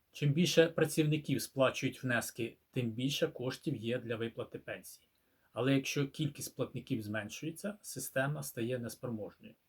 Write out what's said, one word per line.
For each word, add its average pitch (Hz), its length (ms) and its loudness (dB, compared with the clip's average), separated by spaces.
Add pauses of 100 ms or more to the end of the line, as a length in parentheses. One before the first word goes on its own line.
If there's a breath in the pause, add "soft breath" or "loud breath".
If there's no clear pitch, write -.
(120 soft breath)
Чим 147 220 2
більше 165 340 8
працівників 151 720 2
сплачують 127 640 0
внески, 117 540 -2 (140)
тим 120 200 -2
більше 135 360 0
коштів 131 480 -4
є 117 240 -2
для 113 160 -4
виплати 117 440 -6
пенсії. - 480 -12 (460)
Але 127 200 4
якщо 139 340 2
кількість - 480 -4
платників 123 460 -4
зменшується, 110 800 -6
система 143 600 -4
стає 123 360 -4
неспроможною. 117 760 -8 (160)